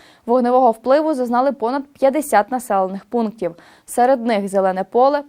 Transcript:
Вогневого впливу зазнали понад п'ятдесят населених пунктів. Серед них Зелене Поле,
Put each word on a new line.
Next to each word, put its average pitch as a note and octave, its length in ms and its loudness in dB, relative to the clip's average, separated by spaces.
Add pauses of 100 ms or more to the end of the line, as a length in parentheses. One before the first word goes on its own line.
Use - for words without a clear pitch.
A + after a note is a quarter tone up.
(260)
Вогневого B3 460 2
впливу D4+ 420 0
зазнали B3+ 380 -2
понад B3+ 360 -4
п'ятдесят C4 640 0
населених G3 540 -4
пунктів. G3+ 500 -6 (300)
Серед B3 400 0
них G#3 220 -2
Зелене F#3+ 360 0
Поле, C#4 460 0